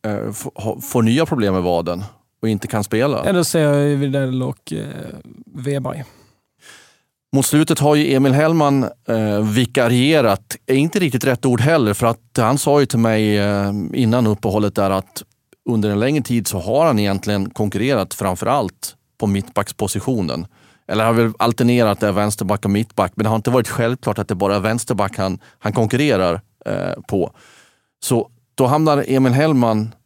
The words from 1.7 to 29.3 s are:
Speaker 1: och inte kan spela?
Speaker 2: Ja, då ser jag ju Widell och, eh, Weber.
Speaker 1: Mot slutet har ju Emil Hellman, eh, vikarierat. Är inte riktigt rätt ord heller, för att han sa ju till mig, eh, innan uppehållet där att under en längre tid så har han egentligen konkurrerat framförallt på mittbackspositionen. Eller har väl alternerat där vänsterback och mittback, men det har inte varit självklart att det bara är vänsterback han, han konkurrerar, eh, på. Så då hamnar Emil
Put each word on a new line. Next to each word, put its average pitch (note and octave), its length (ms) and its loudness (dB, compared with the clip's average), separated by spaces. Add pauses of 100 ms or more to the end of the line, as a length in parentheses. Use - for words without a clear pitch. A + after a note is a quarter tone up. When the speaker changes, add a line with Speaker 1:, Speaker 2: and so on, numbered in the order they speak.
Speaker 1:
och A2 80 0
inte G#2 180 -2
kan G#2+ 160 -2
spela? B2 420 0
Speaker 2:
Ja, G3 60 0
då F3+ 120 2
ser D#3+ 200 0
jag C#3+ 260 2
ju D3 60 0
Widell C3+ 480 -2
och, C3+ 300 -8
eh, - 120 -8 (720)
Weber. C#3 480 -6 (1300)
Speaker 1:
Mot C3+ 100 4
slutet D#3 340 2
har D3 160 4
ju D3 180 2
Emil C3+ 200 4
Hellman, D3 500 2 (240)
eh, G#2+ 320 0
vikarierat. B2 1300 2
Är C3 100 0
inte D#3+ 240 0
riktigt C3 240 0
rätt C3+ 220 0
ord A#2+ 160 2
heller, C3 320 2
för A#2+ 140 0
att - 300 -4
han B2 200 2
sa D3 220 2
ju C#3 60 4
till A#2 140 -2
mig, G#2+ 380 2
eh, G2+ 340 0 (220)
innan A#2 340 2
uppehållet G#2 480 0
där G2 140 0
att - 340 -4 (460)
under G#2+ 200 0
en G#2 100 0
längre C#3 240 0
tid A#2+ 240 -2
så G2+ 120 -4
har A#2+ 260 0
han B2 140 2
egentligen G2 500 -2
konkurrerat G#2+ 640 -2
framförallt G#2 840 -4 (220)
på A2 100 -2
mittbackspositionen. G2 1160 -4 (420)
Eller G#2+ 180 0
har A#2 80 2
väl A2+ 260 2
alternerat A#2 600 2
där G#2 120 0
vänsterback G#2 540 -2
och G2 60 2
mittback, G2+ 440 0
men G#2+ 80 -4
det G#2+ 60 2
har A2+ 60 0
inte A2+ 160 -2
varit B2 160 2
självklart A#2 520 -2
att G2 80 -4
det G2+ 80 -4
bara G2 200 0
är G2+ 40 0
vänsterback G#2+ 580 -2
han, F#2+ 220 -4 (200)
han G#2 140 -4
konkurrerar, G#2+ 680 0 (240)
eh, F#2 420 -6
på. F#2 240 -2 (720)
Så A#2 260 -2 (260)
då C3 100 2
hamnar D3 420 2
Emil C3 260 2